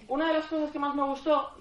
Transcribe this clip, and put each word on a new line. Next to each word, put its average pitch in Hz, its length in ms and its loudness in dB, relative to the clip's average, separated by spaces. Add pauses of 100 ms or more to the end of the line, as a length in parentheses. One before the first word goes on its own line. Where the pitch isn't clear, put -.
Una 285 200 0
de 320 80 4
las 311 100 0
cosas 302 240 -2
que 294 80 -8
más 285 160 -2
me 285 80 0
gustó 277 480 2 (120)